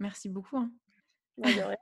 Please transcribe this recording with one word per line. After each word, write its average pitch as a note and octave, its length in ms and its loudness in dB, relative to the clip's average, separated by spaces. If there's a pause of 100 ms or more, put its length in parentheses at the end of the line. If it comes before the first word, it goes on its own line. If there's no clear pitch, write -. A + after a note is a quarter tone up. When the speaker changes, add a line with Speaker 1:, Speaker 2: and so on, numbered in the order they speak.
Speaker 1:
merci G3 280 -6
beaucoup, F#3+ 300 -6
hein. A#3 140 0 (320)
<laughs> - 340 -20
Speaker 2:
Bah, B3 140 6
de G3+ 100 4
rien. G3+ 200 -2